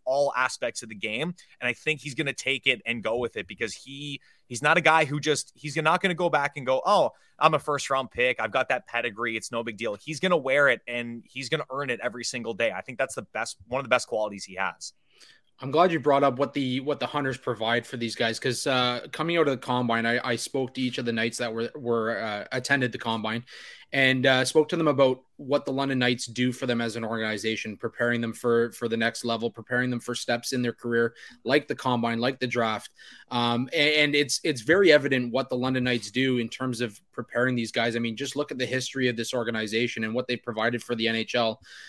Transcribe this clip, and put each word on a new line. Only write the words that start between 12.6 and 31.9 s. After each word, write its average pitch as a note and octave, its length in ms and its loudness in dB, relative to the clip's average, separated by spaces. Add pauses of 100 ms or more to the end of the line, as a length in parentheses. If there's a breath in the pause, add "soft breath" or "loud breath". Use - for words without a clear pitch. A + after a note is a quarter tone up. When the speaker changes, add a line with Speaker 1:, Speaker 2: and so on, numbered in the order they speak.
Speaker 1:
I F#2 80 -6
think B2+ 160 -12
that's C3+ 180 -2
the B2 60 -6
best, G#2+ 340 -6 (140)
one B2+ 100 -2
of C3+ 60 -4
the A2+ 40 -8
best B2 200 4
qualities G#2+ 340 -4
he F#2 120 -14
has. F#2 360 -6 (720 soft breath)
Speaker 2:
I'm C3 80 -6
glad E3+ 220 6
you D#3+ 80 0
brought C#3 240 4
up C3 160 2
what C#3 140 0
the, C3 260 -2
what C3+ 200 -4
the C3 60 -2
Hunters C3+ 320 -2
provide A2+ 480 -2
for - 100 -12
these A#2 200 -4
guys, A2+ 240 0
'cause, B2+ 260 -2
uh, B2 460 0
coming E3+ 260 -2
out D#3 100 6
of C#3 60 4
the B2 40 -2
combine, A#2 500 2
I, A#2+ 200 2
I A#2+ 80 0
spoke B2+ 380 -4
to C3 80 -6
each B2 160 -2
of B2+ 80 -4
the A#2 80 0
Knights A2+ 240 -2
that A#2+ 160 -4
were, A#2 220 -4
were, A#2 440 -2
uh, G#2 320 -6
attended C3 400 0
the - 60 -8
combine A2+ 480 -2 (480 loud breath)
and, C3 320 4
uh, C3 180 6
spoke D3+ 260 4
to F3+ 60 -2
them D#3+ 120 2
about C3 340 4 (140)
what C#3 300 -2
the C#3 60 -4
London C3+ 280 0
Knights B2 260 2
do B2 260 0
for B2 140 -6
them A#2+ 160 0
as A2+ 140 -2
an A#2 80 -6
organization, A2 760 -4
preparing A#2+ 440 0
them A2+ 120 -2
for, A#2 380 2
for A#2 160 -4
the A2+ 100 -2
next A2+ 260 0
level, A2+ 280 -2
preparing B2 400 -2
them A#2+ 80 -4
for B2 160 -6
steps A#2+ 380 -2
in B2+ 100 0
their A#2+ 100 0
career, A#2 400 0 (300 loud breath)
like C#3 240 2
the C3 80 -4
combine, A#2 440 0